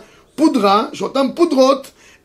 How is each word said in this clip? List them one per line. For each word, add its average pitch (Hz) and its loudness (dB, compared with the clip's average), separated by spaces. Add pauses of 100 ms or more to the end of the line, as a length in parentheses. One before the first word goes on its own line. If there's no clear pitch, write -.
(340)
פודרה, 226 2
שאותן 254 -4
פודרות... 269 0 (340)